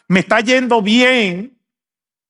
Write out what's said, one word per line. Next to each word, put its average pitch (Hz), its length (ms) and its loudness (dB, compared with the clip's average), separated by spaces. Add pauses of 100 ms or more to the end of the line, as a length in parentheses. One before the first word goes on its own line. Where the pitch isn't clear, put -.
me 185 100 2
está 214 220 0
yendo 240 400 0
bien, 220 760 0 (720)